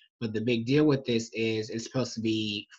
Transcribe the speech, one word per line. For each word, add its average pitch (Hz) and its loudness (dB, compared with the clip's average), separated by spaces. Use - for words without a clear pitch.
But 107 -4
the 107 -2
big 117 0
deal 147 6
with 139 2
this 113 0
is 110 -2
it's 113 -6
supposed - -4
to 113 -6
be 107 -2